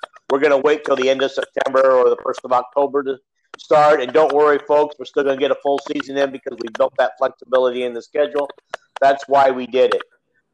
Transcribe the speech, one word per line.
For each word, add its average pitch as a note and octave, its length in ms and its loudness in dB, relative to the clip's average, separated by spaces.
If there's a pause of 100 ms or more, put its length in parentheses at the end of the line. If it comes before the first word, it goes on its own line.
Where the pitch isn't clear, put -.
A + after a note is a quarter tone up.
(300)
We're C#3 100 0
gonna C#3+ 180 2
wait C3+ 280 0
till C#3 100 0
the B2+ 140 -2
end C3+ 120 0
of C3+ 100 -2
September C3+ 600 0
or B2 180 4
the A#2+ 140 0
first B2+ 200 -6
of B2+ 80 -6
October C3+ 520 -2
to C3+ 140 -8 (420)
start. D3+ 420 4
And B2 100 -6
don't D3+ 220 2
worry, D3 340 4
folks, D3 300 0
we're B2+ 80 -14
still C#3+ 180 -4
gonna C3+ 140 -2
get C#3 140 0
a C3 120 -2
full C#3 160 -2 (120)
season C#3 260 -8
in C#3 140 -2
because C3 280 -14
we A#2 80 -10 (100)
built C3 200 0
that B2 200 -2
flexibility B2+ 680 -2
in B2 100 -6
the A#2 80 -10
schedule. C#3+ 480 -4 (500)
That's C#3 280 2
why C3+ 240 4
we B2+ 160 -6
did B2 260 2
it." F#2+ 80 -4 (520)